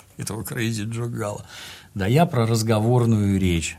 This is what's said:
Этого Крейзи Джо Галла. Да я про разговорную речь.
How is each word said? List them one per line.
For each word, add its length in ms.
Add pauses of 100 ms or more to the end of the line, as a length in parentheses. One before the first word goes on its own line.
(160)
Этого 280
Крейзи 400
Джо 220
Галла. 380 (500)
Да 120
я 200
про 200
разговорную 920
речь. 400